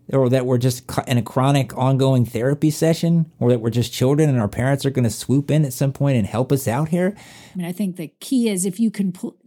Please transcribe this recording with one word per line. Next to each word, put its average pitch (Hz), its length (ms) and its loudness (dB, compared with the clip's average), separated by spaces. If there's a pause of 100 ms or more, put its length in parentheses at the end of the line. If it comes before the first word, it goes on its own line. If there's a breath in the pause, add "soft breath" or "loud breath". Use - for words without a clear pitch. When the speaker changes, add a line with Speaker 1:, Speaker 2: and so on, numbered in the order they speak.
(120)
Speaker 1:
or 135 180 2
that 127 160 2
we're 127 120 2
just 123 340 -2
cl-, - 160 -4
in 123 100 0
a 117 60 2
chronic 135 540 0
ongoing 131 480 2
therapy 139 460 0
session, 165 680 0
or 123 100 2
that 120 120 2
we're 117 80 -2
just 117 240 -2
children 147 340 2
and 131 120 2
our 104 80 0
parents 135 380 -2
are 135 40 0
gonna 127 200 0
swoop 139 400 -2
in 151 140 2
at 131 100 -2
some 139 200 -2
point 139 240 0
and 104 100 0
help 123 240 -2
us 135 160 0
out 139 220 -2
here? 180 260 0
Speaker 2:
I - 420 -20
mean, 175 100 -6
I 175 40 -6
think 180 240 -6
the 156 240 -12
key 240 300 0
is 185 160 -2
if 190 140 -4
you 226 120 2
can 196 220 -2
pol-, - 340 -12